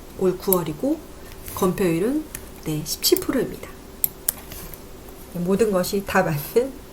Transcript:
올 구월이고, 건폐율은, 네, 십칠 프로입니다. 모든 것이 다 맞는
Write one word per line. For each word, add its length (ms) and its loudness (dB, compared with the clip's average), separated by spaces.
올 200 4
구월이고, 600 4
건폐율은, 720 2
네, 200 -2
십칠 360 4
프로입니다. 480 -2
모든 360 4
것이 360 2
다 160 4
맞는 500 2